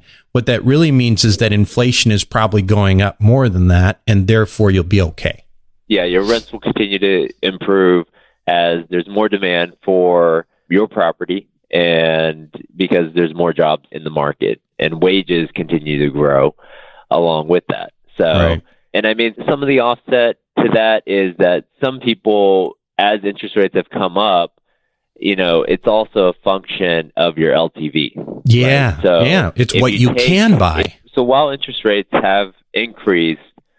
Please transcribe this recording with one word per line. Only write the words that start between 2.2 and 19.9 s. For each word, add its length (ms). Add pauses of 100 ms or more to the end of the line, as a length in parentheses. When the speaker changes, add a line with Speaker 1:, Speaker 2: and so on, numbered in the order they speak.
Speaker 1:
probably 380
going 400
up 180
more 300
than 180
that, 380
and 200
therefore 440
you'll 140
be 180
okay. 420 (440)
Speaker 2:
Yeah, 160
your 200
rents 280
will 80
continue 380
to 300 (140)
improve 640 (400)
as 420
there's 200
more 200
demand 440 (120)
for 600 (240)
your 180
property, 600 (220)
and 800 (280)
because 380
there's 200
more 180
jobs 380
in 140
the 60
market, 520 (160)
and 240
wages 520
continue 520
to 40
grow 440 (560)
along 380
with 200
that. 240 (260)
So, 60
Speaker 1:
Right. 380 (320)
Speaker 2:
and 120
I 60
mean, 220 (120)
some 160
of 60
the 120
offset 580 (200)